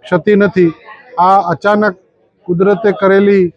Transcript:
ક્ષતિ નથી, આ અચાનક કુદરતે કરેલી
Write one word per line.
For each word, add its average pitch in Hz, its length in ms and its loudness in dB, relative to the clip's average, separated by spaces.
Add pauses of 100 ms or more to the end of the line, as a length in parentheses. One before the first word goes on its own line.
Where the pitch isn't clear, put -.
ક્ષતિ 180 340 0
નથી, 185 380 2 (460)
આ 185 320 2
અચાનક 208 440 -2 (500)
કુદરતે 196 460 0
કરેલી 196 640 0